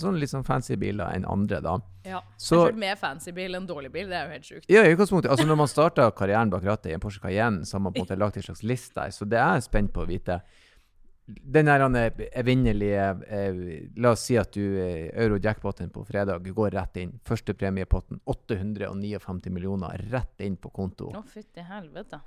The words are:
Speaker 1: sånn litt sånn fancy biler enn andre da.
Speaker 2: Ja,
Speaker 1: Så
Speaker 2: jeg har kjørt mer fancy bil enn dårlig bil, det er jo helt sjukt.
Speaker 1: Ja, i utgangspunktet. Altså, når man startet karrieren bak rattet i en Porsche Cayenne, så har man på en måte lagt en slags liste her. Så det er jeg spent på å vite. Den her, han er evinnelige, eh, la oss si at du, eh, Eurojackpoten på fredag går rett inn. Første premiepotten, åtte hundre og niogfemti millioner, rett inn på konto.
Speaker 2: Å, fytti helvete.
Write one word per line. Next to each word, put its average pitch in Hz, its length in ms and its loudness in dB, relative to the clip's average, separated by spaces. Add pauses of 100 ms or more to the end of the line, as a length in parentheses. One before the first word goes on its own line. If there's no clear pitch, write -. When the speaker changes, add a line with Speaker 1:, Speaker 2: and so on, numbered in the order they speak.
Speaker 1:
sånn 180 180 -2
litt 135 120 -4
sånn 131 140 -6
fancy 127 340 -2
biler 98 360 -4
enn 92 140 -4
andre 98 340 0
da. 85 140 -2 (280)
Speaker 2:
Ja, 185 140 -8 (180)
Speaker 1:
Så - 180 2
Speaker 2:
jeg 170 60 8
har 165 120 6
kjørt 220 100 -8
mer 196 180 -4
fancy 143 320 -8
bil 180 240 -8
enn 185 120 -10
dårlig 139 240 -10
bil, 190 180 -8
det 175 80 -4
er 147 80 -8
jo 156 80 -14
helt 143 160 -18
sjukt. 151 180 -14
Speaker 1:
Ja, 214 160 10
i 165 80 10
utgangspunktet. 170 400 4
Altså, 151 160 4
når 156 140 6
man 143 80 2
startet 147 480 4
karrieren 104 340 2
bak 90 140 -2
rattet 101 240 -2
i 82 60 -4
en 95 40 -10
Porsche 98 220 -10
Cayenne, 98 420 0
så - 140 -6
har 98 80 -2
man 90 80 -4
på 254 80 -2
en - 40 -6
måte 95 120 -4
lagt 104 180 0
en 98 80 -8
slags - 180 -14
liste 117 380 -4
her. 71 140 -8
Så 104 140 -6
det 113 120 2
er 165 160 4
jeg 120 120 -2
spent 104 260 2
på 87 100 -2
å 85 40 -4
vite. 90 300 -4 (840)
Den 139 460 2
her, 139 100 6
han 131 160 4
er 113 140 2 (260)
evinnelige, 107 680 4 (280)
eh, 98 280 -2 (360)
la 120 160 6
oss - 140 -2
si 123 100 2
at 101 160 0
du, 101 80 -4 (160)
eh, 87 300 -4 (160)
Eurojackpoten 104 640 -2
på 107 160 -12
fredag 98 400 -2
går 98 300 0
rett 92 260 -6
inn. 90 220 -8
Første 110 340 -4
premiepotten, 95 720 -2
åtte 120 320 -4
hundre 101 320 -6
og 98 80 -8
niogfemti 98 500 -8
millioner, 92 640 -6
rett 117 340 -6
inn 98 120 -4
på - 140 -16
konto. 92 380 -8
Speaker 2:
Å, 214 160 -12
fytti 190 400 -20
helvete. 170 600 -16